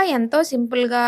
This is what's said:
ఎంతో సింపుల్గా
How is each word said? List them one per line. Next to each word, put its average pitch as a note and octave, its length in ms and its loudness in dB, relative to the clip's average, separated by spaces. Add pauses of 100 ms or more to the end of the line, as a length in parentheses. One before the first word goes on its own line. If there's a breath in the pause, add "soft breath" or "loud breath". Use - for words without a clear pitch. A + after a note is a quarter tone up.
(100)
ఎంతో A#3+ 320 0
సింపుల్గా A#3+ 640 -2